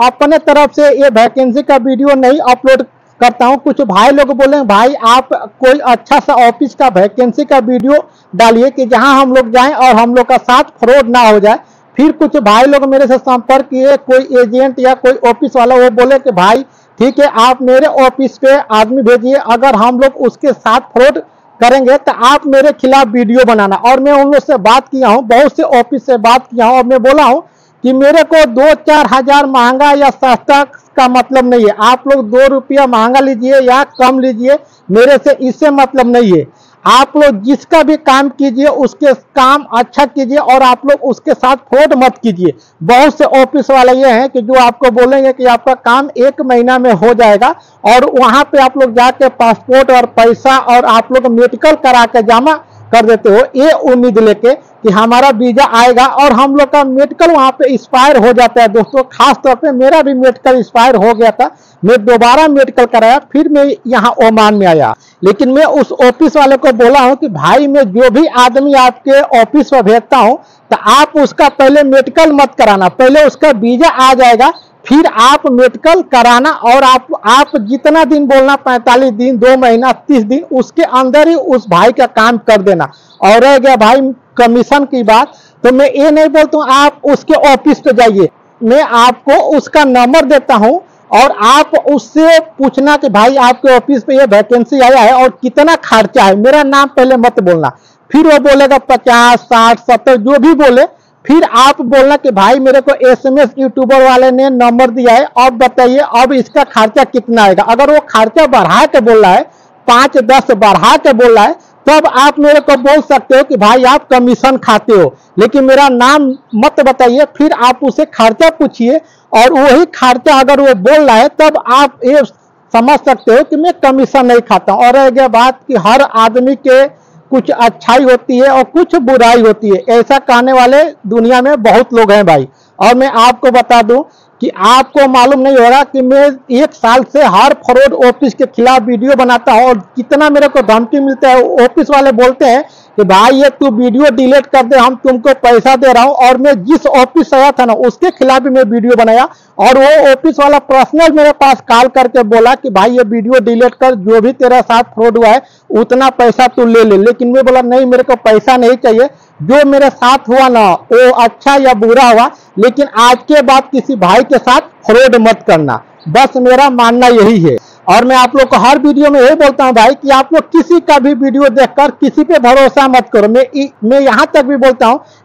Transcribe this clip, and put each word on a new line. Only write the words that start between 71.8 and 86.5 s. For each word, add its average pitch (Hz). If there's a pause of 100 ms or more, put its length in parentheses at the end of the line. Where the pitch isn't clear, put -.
medical 277
मत 277
कराना, 196
पहले 269
उसका 294
visa 240
आ 262
जाएगा, 247 (320)
फिर 311
आप 269
medical 254
कराना। 240
और 254
आप, 254 (200)
आप 269 (100)
जितना 302
दिन 294
बोलना, 269
पैंतालीस 254
दिन, 247
दो 254
महीना, 247
तीस 269
दिन, 262
उसके 262
अंदर 262
ही 339
उस 254
भाई 190
का 247
काम 226
कर 214
देना। 175 (320)
और 214
रह 269
गया 262
भाई 226 (360)
commission 240
की 262
बात, 226 (320)
तो 247
मैं 269
ये 285
नहीं 311
बोलता 302